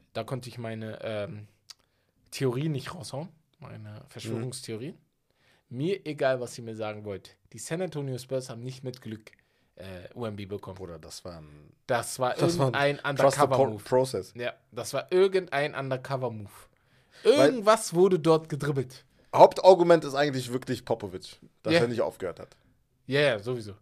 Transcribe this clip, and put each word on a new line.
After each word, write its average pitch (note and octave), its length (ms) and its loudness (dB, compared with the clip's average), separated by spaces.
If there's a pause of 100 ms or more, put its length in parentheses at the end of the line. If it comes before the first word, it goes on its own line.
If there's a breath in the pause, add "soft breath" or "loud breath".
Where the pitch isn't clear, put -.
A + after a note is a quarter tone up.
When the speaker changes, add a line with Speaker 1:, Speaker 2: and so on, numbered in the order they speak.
(120)
Speaker 1:
da A2+ 120 -6
konnte B2 240 -8
ich A#2 100 -14
meine, A2 440 -10
ähm, G#2 440 -8 (840)
Theorie C3+ 380 -2
nicht C3+ 260 -6
raushauen, D#3+ 340 -10 (320)
meine A#2 180 -16
Speaker 2:
Mhm. G#2+ 300 -18
Speaker 1:
Verschwörungstheorie. A2+ 840 -8 (720)
Mir E3+ 380 -4
egal, C#3+ 340 0
was A#2+ 180 -10
ihr A#2 60 -14
mir A2+ 120 -10
sagen G#2+ 280 -8
wollt, G2 320 -12 (160)
die A#2+ 60 -16
San D#3+ 240 -8
Antonio C#3+ 360 -6
Spurs C3 320 -8
haben A#2 120 -12
nicht B2+ 220 -12
mit B2+ 160 -10
Glück, - 320 -14 (440)
äh, G2+ 380 -14
O A#2+ 100 -8
M G#2+ 120 -8
B G2+ 100 -10
bekommen. F#2+ 300 -10
Speaker 2:
Bruder, E2+ 220 -14
das D#2 260 -18
war F2 140 -14
ein D2 340 -20 (140)
Speaker 1:
Das A#2 320 0
war B2+ 160 0
Speaker 2:
das E3+ 240 0
war C3 160 2
ein C#3+ 220 2
Speaker 1:
irgendein C#3+ 200 -4
Speaker 2:
Trust C#3 200 4
the C#3+ 40 0
Pro-, C#3+ 60 6
Speaker 1:
Undercover-Move. B2+ 380 2
Speaker 2:
Process. B2+ 520 0
Speaker 1:
Ja, A#2+ 160 -6 (200)
das A2 220 -8
war C3+ 160 -6
irgendein F#3 640 2
Undercover-Move. B2+ 720 -6 (760 soft breath)
Speaker 2:
Weil G#3 80 8 (180)
Speaker 1:
Irgendwas A3 440 2
wurde F#3 240 6
dort D#3+ 300 2
gedribbelt. C#3 560 -4 (300)
Speaker 2:
Hauptargument E3+ 720 8
ist C#3 100 -6
eigentlich C3 380 0
wirklich B2+ 320 -4
Popovic, G#2 540 -6 (240)
dass - 120 2
Speaker 1:
Ja. E3+ 60 4
Speaker 2:
er A#2+ 80 4
nicht A#2 120 -2
aufgehört E2 400 -6
hat. - 160 -20 (500)
Speaker 1:
Ja, C3+ 140 0
ja, C3 180 2
sowieso. G#2 440 -8